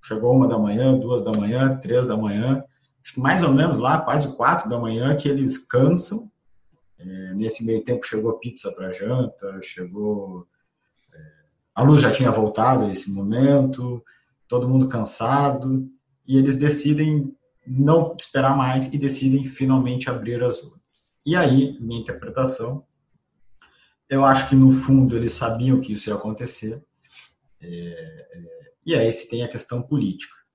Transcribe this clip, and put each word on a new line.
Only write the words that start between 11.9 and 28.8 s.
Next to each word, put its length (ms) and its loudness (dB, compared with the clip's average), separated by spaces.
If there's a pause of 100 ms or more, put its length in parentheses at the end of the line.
já 100 4
tinha 180 2
voltado 580 2
nesse 240 -8
momento, 920 0 (440)
todo 220 -2
mundo 180 4
cansado, 1040 -2 (360)
e 120 2
eles 180 4
decidem 800 0 (300)
não 520 2
esperar 380 0
mais 380 0
e 60 -4
decidem 440 0
finalmente 640 0
abrir 360 -4
as 180 -2
urnas. 180 -20 (460)
E 100 0
aí, 460 4
minha 180 -8
interpretação, 880 -6 (1200)
eu 160 2
acho 240 4
que 80 2
no 140 10
fundo 480 4
eles 160 -2
sabiam 480 0
que 120 -8
isso 160 -8
ia 60 -4
acontecer, 640 -10 (800)
é, 80 -20
é, 1000 -18 (200)